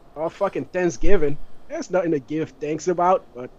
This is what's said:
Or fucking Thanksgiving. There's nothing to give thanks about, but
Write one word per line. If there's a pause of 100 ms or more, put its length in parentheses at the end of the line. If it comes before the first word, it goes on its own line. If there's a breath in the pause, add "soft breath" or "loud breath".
(160)
Or
fucking
Thanksgiving. (320)
There's
nothing
to
give (100)
thanks
about,
but